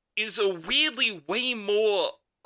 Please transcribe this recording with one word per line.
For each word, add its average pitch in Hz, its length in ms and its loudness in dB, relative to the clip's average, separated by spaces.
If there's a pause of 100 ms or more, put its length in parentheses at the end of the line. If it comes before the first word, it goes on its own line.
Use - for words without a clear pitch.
(160)
is 214 220 -2
a 202 100 4
weirdly 220 760 0
way 247 280 -2
more 208 560 2 (360)